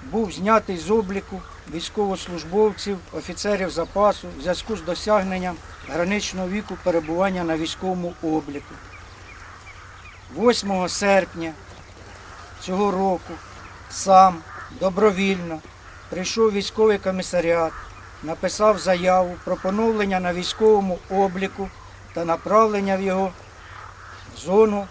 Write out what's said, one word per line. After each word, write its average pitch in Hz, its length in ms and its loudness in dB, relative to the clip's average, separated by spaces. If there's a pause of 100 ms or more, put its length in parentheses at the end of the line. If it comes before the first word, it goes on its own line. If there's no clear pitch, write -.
був 202 300 -4
знятий 202 460 2
з 160 120 -6
обліку 196 520 -2 (280)
військовослужбовців, 185 1300 -2 (140)
офіцерів 180 580 -4
запасу 190 580 0 (100)
в - 20 -12
зв'язку 175 360 -4
з 170 60 -10
досягненням 185 760 -2 (320)
граничного 180 600 -2
віку 196 340 -6
перебування 175 640 0
на 160 120 -2
військовому 175 640 -4
обліку. 147 520 -4 (1600)
Восьмого 196 540 2
серпня 175 640 2 (1080)
цього 196 300 0
року 185 420 -2 (580)
сам 185 520 8 (280)
добровільно 185 920 0 (500)
прийшов 185 360 0
у 220 40 4
військовий 202 480 2
комісаріат, 170 720 0 (500)
написав 185 560 2
заяву 180 680 2
про 180 120 -2
поновлення 202 640 0
на 180 120 -2
військовому 190 680 2 (120)
обліку 190 600 -2 (420)
та 165 120 -4
направлення 196 720 2
в 190 60 -2
його 190 300 0 (1040)
зону 202 540 2